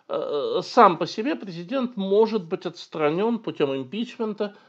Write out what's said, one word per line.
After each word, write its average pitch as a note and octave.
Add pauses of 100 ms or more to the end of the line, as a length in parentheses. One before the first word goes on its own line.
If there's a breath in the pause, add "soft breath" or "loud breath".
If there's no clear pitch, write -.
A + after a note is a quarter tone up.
э, C#3
сам G3
по E3
себе B3
президент A3
может G3+
быть F3+
отстранен F3
путем D3
импичмента, G#3 (140 soft breath)